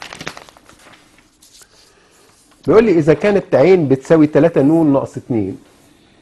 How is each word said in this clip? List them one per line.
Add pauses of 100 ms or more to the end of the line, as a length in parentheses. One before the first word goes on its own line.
(2750)
بيقول
لي
إذا
كانت
عين
بتساوي
تلاتة
نون
ناقص
اتنين، (640)